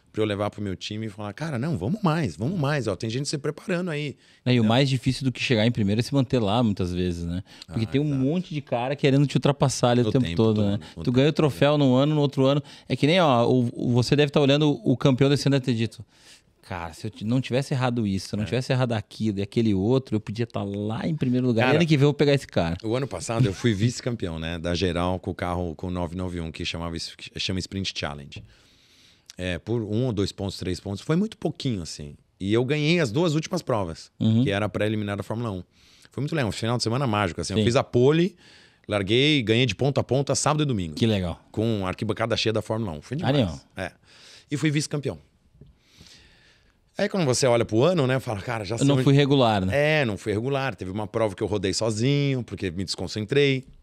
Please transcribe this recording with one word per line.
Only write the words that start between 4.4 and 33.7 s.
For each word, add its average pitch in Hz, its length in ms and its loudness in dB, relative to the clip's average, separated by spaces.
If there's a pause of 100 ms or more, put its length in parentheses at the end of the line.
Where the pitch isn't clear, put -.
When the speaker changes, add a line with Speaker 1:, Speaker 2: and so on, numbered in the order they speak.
Speaker 2:
É, 123 60 0
e - 20 4
o 123 40 4
Speaker 1:
Entendeu? 117 80 4
Speaker 2:
mais 123 260 4
difícil 131 340 -2
do 127 80 0
que - 100 -8
chegar 110 240 2
em 123 60 2
primeiro 107 280 0
é - 20 2
se - 100 -10
manter 135 260 2
lá, 110 240 2
muitas 98 300 0
vezes, 87 320 -2
né? 85 180 -4 (240)
Porque 110 180 -4
Speaker 1:
Ah, 110 40 -2
Speaker 2:
tem 139 120 0
um 151 80 -2
Speaker 1:
exato. 139 140 -2
Speaker 2:
monte 165 320 -2
de 147 60 -6
cara 131 340 -4
querendo 139 320 4
te - 100 0
ultrapassar 135 560 2
ali 123 100 6
o 107 60 0
Speaker 1:
O 107 40 0
Speaker 2:
tempo 131 140 4
Speaker 1:
tempo 82 100 -4
Speaker 2:
todo, 110 200 4
Speaker 1:
todo, 104 120 2
Speaker 2:
né? 101 60 0
Speaker 1:
o 101 40 -2 (220)
Speaker 2:
Tu 85 40 -6
Speaker 1:
tempo 127 80 0
Speaker 2:
ganha 131 160 4
o 160 40 2
Speaker 1:
todo. 156 40 -6 (140)
Speaker 2:
troféu 147 280 2
num 135 160 4
ano, 143 200 4
no 151 60 2
outro 135 240 2
ano. 139 180 2 (260)
É 131 60 -2
que 135 120 2
nem, 180 160 4
ó, 120 260 4
o, 123 240 4
o, - 200 -2
você 120 220 4
deve 143 160 4
tá 165 100 2
olhando 147 280 4 (160)
o 135 140 4
campeão 139 320 4
desse 139 180 2
ano 139 80 4
e 135 40 0
ter 131 140 0
dito, 110 300 -4 (580)
"Cara, 85 300 -10
se - 160 -10
eu - 20 -12
ti-, - 140 -12
não 123 160 0
tivesse 131 340 -2
errado 123 320 0
isso, 95 220 -2
se - 80 -8
eu - 0 -
não 104 80 -2
Speaker 1:
É. - 20 -4
Speaker 2:
tivesse 123 260 -2
errado 127 200 0
aquilo 107 480 -4
e - 20 -2
aquele 110 320 0
outro, 110 400 0
eu 107 60 0
podia 107 260 -6
tá - 160 -6
lá 104 460 -4
em 160 80 -2
primeiro 127 320 0
lugar. 117 160 2
E - 20 2
Speaker 1:
Cara, 127 120 4
Speaker 2:
ano 170 80 4
que 156 100 4
vem 135 80 4
eu 147 60 6
vou 143 40 0
pegar 143 200 4
esse 135 120 0
cara." 85 380 -2
Speaker 1:
o 110 100 -2
ano 131 140 -2
passado 113 380 -2
eu 98 60 0
fui 113 220 0
vice-campeão, 101 640 -2
né, 82 220 -6
da 85 160 -2
geral 90 420 0
com 92 140 -6
o - 20 -8
carro, 87 400 -4
com 95 140 -10
o - 20 -6
nove 87 240 -6
nove 90 260 -6
um, 80 120 -8
que 87 120 -10
chamava, 82 320 -6
es-, - 200 -12
que - 240 -18
chama 95 180 -4
Sprint 95 400 -6
Challenge. 71 460 -10 (920)
É, 90 220 -4
por 113 240 -4
um 107 240 -2
ou 123 60 0
dois 95 180 0
pontos, 98 260 -6
três 87 220 -6
pontos, 98 220 -8
foi 156 160 -2
muito 214 200 -2
pouquinho, 123 460 -4
assim. 73 320 -12 (240)
E 98 160 0
eu 120 100 4
ganhei 151 360 2
as 131 100 0
duas 151 240 2
últimas 156 280 -4
provas, 98 580 -4